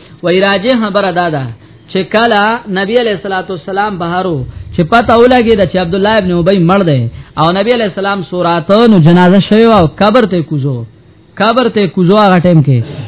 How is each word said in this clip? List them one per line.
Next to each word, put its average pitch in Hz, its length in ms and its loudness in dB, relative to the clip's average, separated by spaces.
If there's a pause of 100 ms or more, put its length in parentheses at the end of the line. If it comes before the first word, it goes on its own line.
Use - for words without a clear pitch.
(220)
وای 175 180 0
راجح 202 340 0 (100)
خبره 196 260 -2
دا 175 240 -2
ده 135 100 -4 (460)
چې 185 100 -4 (140)
کله 214 280 2 (360)
نبی 196 240 -2
علیہ 220 140 -2
الصلوۃ 190 340 -6
والسلام 196 420 -6 (100)
بهارو، 175 340 -4 (380)
چې 180 80 0 (100)
پته 233 280 2
ولګېده 233 520 4
چې - 40 -2
عبد 180 180 -4
الله 202 240 0
ابن 190 140 -2
ابی 175 260 0 (120)
مړ 202 100 2 (100)
دی، 135 100 0 (400)
او 156 60 0 (120)
نبی 202 180 0
علیہ 226 160 -2
السلام 196 380 -4
سوراته 180 600 0
نو 202 160 4
جنازه 180 420 4
شوی 220 160 4
او 214 220 4 (160)
قبر 214 300 2
ته 175 100 -2
کوزو، 139 340 -4 (640)
قبر 233 340 0
ته 208 120 0
کوزو. 180 300 2
هغه 196 300 4
ټیم 175 200 4
کې 135 120 2 (300)